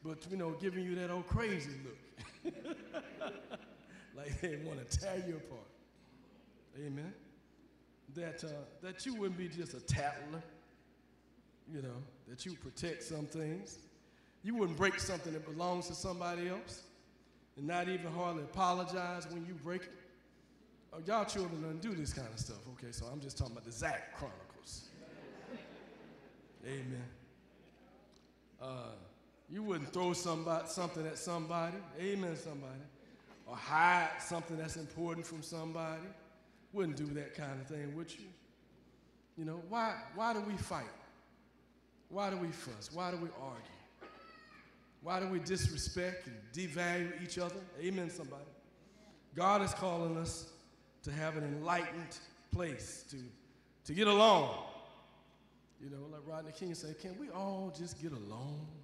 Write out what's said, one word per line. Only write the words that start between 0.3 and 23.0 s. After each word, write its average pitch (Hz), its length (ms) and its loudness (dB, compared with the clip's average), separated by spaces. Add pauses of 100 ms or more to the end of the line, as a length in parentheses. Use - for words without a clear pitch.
you 190 60 0
know, 165 220 0
giving 185 240 0
you 180 120 0
that 175 160 0
old 180 160 -2
crazy 196 440 2 (120)
look. - 680 -8
<laughs> - 100 -12 (1500)
Like 143 240 -4
they 160 240 -2
wanna 143 180 -6
tear 185 420 2
you 165 120 -2
apart. 131 240 -10 (1160)
Amen. 147 360 -4 (1000)
That, 165 280 -4
uh, 160 40 -4 (340)
that 180 240 -8
you 262 100 -2
wouldn't 196 220 0
be 180 100 -2
just 160 280 -4
a 123 40 -8
tattler, 147 640 0 (1300)
you 151 100 -4
know, 127 220 -6 (240)
that 123 180 -10
you 185 100 -6
protect - 480 -6
some 151 240 -2
things. 160 500 -4 (680)
You 226 120 0
wouldn't 175 220 4
break 190 220 6
something 170 320 0
that 156 140 -2
belongs 175 420 2
to 175 60 -4
somebody 175 560 0
else - 340 -6 (720)
and 139 100 -6
not 175 220 2
even 170 240 0
hardly 170 320 0
apologize 180 840 2
when 170 160 -4
you 180 80 -6
break 175 300 -4
it. - 80 -12 (1000)
Oh, 165 140 -10
y'all 208 200 6
children 175 360 0
don't 160 200 -2
do 214 120 -2
this 156 180 0
kind 131 220 -4
of 110 60 -8
stuff, 113 340 -6
okay? 123 180 -10
So 117 200 -6